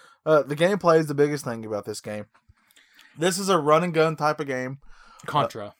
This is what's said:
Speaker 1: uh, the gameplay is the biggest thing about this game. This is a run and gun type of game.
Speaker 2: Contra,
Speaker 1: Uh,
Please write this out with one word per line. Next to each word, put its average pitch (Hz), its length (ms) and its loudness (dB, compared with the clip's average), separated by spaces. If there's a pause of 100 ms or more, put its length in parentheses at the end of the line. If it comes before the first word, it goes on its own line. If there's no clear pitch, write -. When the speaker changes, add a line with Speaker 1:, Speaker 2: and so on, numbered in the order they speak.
(260)
Speaker 1:
uh, 156 180 4
the 139 120 -6
gameplay 170 440 2
is 156 80 0
the 147 80 -6
biggest 147 300 0
thing 113 200 -8
about 104 200 -8
this 107 160 -10
game. 104 240 -10 (920)
This 170 220 0
is 196 100 -4
a 190 80 4
run 151 260 4
and 175 100 -4
gun 160 240 2
type 151 220 0
of 147 80 -6
game. 131 320 -6 (460)
Speaker 2:
Contra, 117 420 -4
Speaker 1:
Uh, 101 120 -16